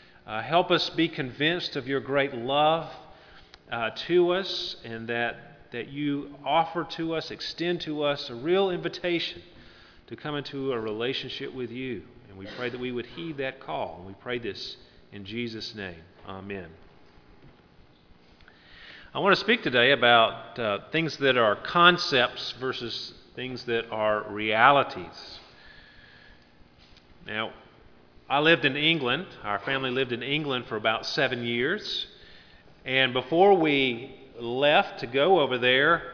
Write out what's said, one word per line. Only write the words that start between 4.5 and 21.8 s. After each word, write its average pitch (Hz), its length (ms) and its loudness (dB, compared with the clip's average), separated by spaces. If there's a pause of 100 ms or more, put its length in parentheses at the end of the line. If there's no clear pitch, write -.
and 113 240 -10
that, 117 640 -6
that 120 160 -8
you 143 460 -6 (100)
offer 160 400 0
to 160 300 -6
us, 160 160 -6
extend 170 520 -6
to 151 200 -6
us 143 280 -2
a 120 40 -10
real 180 360 2
invitation 170 720 -4 (640)
to 117 100 -14
come 147 200 -6
into 135 360 -4
a 120 60 -2
relationship 120 760 -6
with 123 180 -8
you. 120 320 -8 (260)
And 98 80 -20
we 98 100 -14 (100)
pray 123 120 -6
that 123 120 -8
we 127 100 -6
would 120 160 -6
heed 165 320 -10
that 135 220 -6
call. 113 380 -8
And 90 80 -16
we 98 80 -16
pray 123 240 -6
this - 380 -10 (360)
in 104 120 -16
Jesus' 110 500 -8
name. 92 280 -12 (260)
Amen. 95 380 -10 (2500)
I 139 60 -4
want 185 140 6
to 175 60 4
speak 233 220 2
today 127 300 4
about, 120 640 6
uh, 104 200 0 (120)
things 160 280 0
that 135 180 4
are 110 200 6
concepts 175 960 4